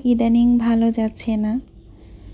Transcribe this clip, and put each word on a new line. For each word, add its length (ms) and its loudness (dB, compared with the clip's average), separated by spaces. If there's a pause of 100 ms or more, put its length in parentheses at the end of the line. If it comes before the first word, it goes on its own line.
ইদানিং 440 2 (100)
ভালো 340 2
যাচ্ছে 460 -4
না, 160 -2 (800)